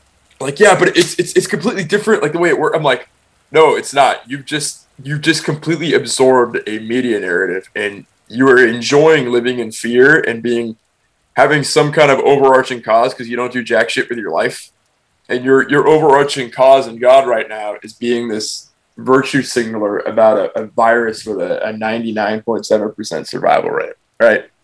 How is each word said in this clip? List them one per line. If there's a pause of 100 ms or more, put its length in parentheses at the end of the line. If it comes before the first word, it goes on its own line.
(400)
like,
"Yeah,
but
it's,
it's,
it's
completely
different,
like,
the
way
it
works."
I'm
like, (440)
"No,
it's
not.
You've
just, (160)
you've
just
completely
absorbed
a
media
narrative,
and (220)
you
are
enjoying
living
in
fear
and
being, (600)
having
some
kind
of
overarching
cause
'cause
you
don't
do
jack
shit
with
your
life. (580)
And
your,
your
overarching
cause
in
God
right
now
is
being
this (280)
virtue
signaler
about
a,
a
virus
with
a,
a
ninety-nine
point
seven
percent
survival
rate," (260)
right? (140)